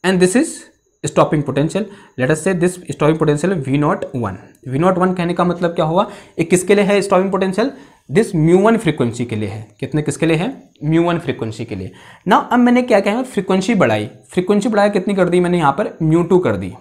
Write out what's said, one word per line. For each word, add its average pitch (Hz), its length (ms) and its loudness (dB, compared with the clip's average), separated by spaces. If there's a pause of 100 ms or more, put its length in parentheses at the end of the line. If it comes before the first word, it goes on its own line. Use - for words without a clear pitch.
And 185 200 2
this 180 120 2
is 311 180 0 (500)
stopping 143 400 0
potential, 151 420 -2 (340)
let - 140 0
us 160 120 -2
say 190 100 2
this 175 220 0 (120)
stopping 160 300 0
potential 160 360 0 (100)
V 143 180 0
naught 160 220 -2 (120)
one। 98 200 -6 (320)
V 135 140 -2
naught 185 200 2
one 185 140 0
कहने 175 160 -2
का 175 120 0
मतलब 175 300 -2
क्या 165 100 0
हुआ, 175 240 0 (300)
ये 165 60 2
किसके 185 300 2
लिए 202 80 2
है 196 180 2
स्टॉपिंग 196 300 0
पोटेंशियल, 190 400 -2 (400)
this 208 260 0
mu 170 260 4
one 226 140 4
फ्रीक्वेंसी 127 480 -2
के 117 100 -6
लिए 107 140 -4
है। 107 180 -10 (120)
कितने, 147 220 -4
किसके 151 240 -4
लिए 160 120 2
है, 233 160 -4 (320)
mu 165 240 2
one 170 100 -2
फ्रीक्वेंसी 117 460 -8
के 104 100 -10
लिए। 92 160 -10 (380)
Now 254 120 4 (100)
अब 240 80 2
मैंने 240 220 4
क्या 240 180 2
किया, 208 240 -2
फ्रीक्वेंसी 190 520 -2
बढ़ाई, 110 340 0 (220)
फ्रीक्वेंसी 202 380 0
बढ़ाकर 208 240 2
कितनी 196 220 -2
कर 180 140 2
दी 180 100 2
मैंने 175 180 2
यहाँ 147 140 2
पर, - 320 -4
mu 165 260 2
टू 185 100 4
कर 113 160 0
दी। 95 260 -8